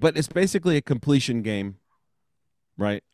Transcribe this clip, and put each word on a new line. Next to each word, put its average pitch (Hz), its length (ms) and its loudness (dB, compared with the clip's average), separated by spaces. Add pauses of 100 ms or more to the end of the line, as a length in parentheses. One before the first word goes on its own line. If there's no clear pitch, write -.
but 160 180 2
it's 156 80 0
basically 180 500 0
a 143 60 0
completion 131 600 0
game, 101 340 -4 (1000)
right? 101 380 -2